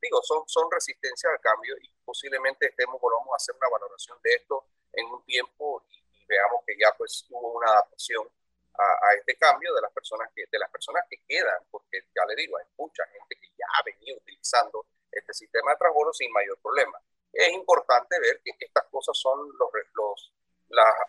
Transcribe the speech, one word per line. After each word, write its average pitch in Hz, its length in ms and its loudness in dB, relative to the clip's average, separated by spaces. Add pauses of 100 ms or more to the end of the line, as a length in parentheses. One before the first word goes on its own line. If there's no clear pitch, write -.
digo, - 220 0
son, 156 240 0
son 165 240 0
resistencias 160 640 -4
al 131 80 -4
cambio 110 380 0
y - 100 -20 (160)
posiblemente 135 600 -4
estemos, 127 340 -4
volvamos 117 320 0
a 120 40 0
hacer - 200 -6
una 131 120 0
valoración 101 540 -8
de 120 120 2
esto 131 320 -4 (260)
en 117 140 -4
un 117 180 -14
tiempo 131 640 -6
y, - 340 -20
y - 40 -20
veamos 101 400 2
que 104 120 -8
ya, 107 180 6
pues, - 340 -10
hubo 117 260 -8
una 117 140 2
adaptación 110 580 2 (460)
a, 101 80 0
a 101 320 6
este 127 220 -2
cambio 151 380 4
de 120 60 2
las 104 120 -2
personas 110 420 -10
que, 98 160 -14
de 107 80 -2
las 101 120 -6
personas 170 380 -6
que - 80 -18 (100)
quedan, 131 440 -2
porque 98 320 -12 (120)
ya 90 120 0
le 110 100 -4
digo, 131 220 -4
hay - 80 -16 (100)
mucha - 300 -8
gente - 340 -18
que - 160 -20
ya - 100 -10 (180)
venía - 320 -14
utilizando - 720 -2 (240)
este - 220 -10
sistema - 400 -2
de - 60 -2
transbordo 160 340 2
sin 123 180 -6
mayor 101 300 -2
problema. 120 400 -2 (320)
Es 180 200 4
importante 175 680 2
ver 123 220 0
que 120 160 -12
estas - 320 -2
cosas 139 260 -4
son 143 320 -2 (100)
los, 165 120 0 (240)
los, 107 400 -6 (340)
las 110 260 6 (140)